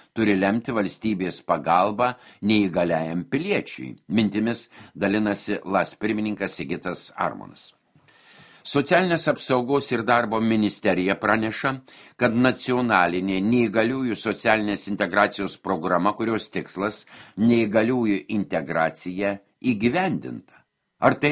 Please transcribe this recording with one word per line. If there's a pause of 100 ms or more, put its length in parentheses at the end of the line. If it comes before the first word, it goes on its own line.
(120)
turi
lemti
valstybės
pagalbą (280)
neįgaliajam
piliečiui. (100)
Mintimis (240)
dalinasi
las
pirmininkas
Sigitas
Armonas. (920)
Socialinės
apsaugos
ir
darbo
ministerija
praneša, (460)
kad
nacionalinė
neįgaliųjų
socialinės
integracijos
programa,
kurios
tikslas – (340)
neįgaliųjų (180)
integracija, (220)
įgyvendinta. (420)
Ar
tai